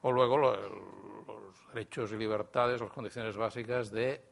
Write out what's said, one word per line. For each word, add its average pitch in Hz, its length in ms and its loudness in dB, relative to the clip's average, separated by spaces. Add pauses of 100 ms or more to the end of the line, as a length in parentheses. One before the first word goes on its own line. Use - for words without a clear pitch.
O 127 120 2
luego 127 260 6
lo, 131 160 6
el, 98 180 -6 (540)
los 104 480 -16
derechos 110 380 -4
y 110 40 -4
libertades, 113 640 2
las 110 100 -6
condiciones 110 460 -6
básicas 113 540 -2
de 123 420 -2